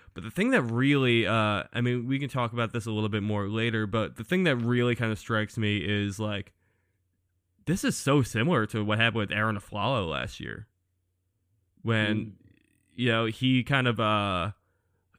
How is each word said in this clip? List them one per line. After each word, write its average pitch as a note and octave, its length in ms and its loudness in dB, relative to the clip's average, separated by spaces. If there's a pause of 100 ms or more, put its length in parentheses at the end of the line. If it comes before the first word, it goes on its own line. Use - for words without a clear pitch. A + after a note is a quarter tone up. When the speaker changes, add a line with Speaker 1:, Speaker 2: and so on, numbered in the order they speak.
(140)
Speaker 1:
But F2 120 -10
the F2 60 -10
thing G#3+ 180 0
that A#3 140 4
really, A#2+ 640 4
uh, G#2+ 460 2
I A2+ 80 -2
mean, B2 280 0
we C3+ 120 -2
can C#3+ 80 -4
talk A#2+ 240 -2
about A#2 220 -2
this A2 140 -4
a A2+ 40 -4
little G#2+ 160 0
bit G#2 160 -2
more G#2 240 -2
later, A2 400 -2
but G2+ 300 -2
the A2+ 80 -12
thing F#3 180 2
that D3+ 140 4
really A#2+ 380 2
kinda A2+ 200 -2
strikes G#2+ 420 -4
me G#2 200 0
is, G2+ 420 -2
like, G#2 320 -6 (1120)
this E3+ 200 0
is A#3+ 100 2
so C#3 280 4
similar A#2 420 2
to G#2+ 180 -4
what G#2 140 0
happened A2+ 220 2
with G2+ 120 -2
Aaron G#2+ 260 0
Aflalo G#2 520 -2
last C2 320 -6
year. A#1 260 -12 (1160)
When, G#2+ 340 0
Speaker 2:
Mm. G#2+ 140 -6 (640)
Speaker 1:
you B2 140 0
know, A2+ 180 2
he B2+ 360 2
kind C3 240 0
of, A2+ 120 0
uh, G2+ 520 0 (680)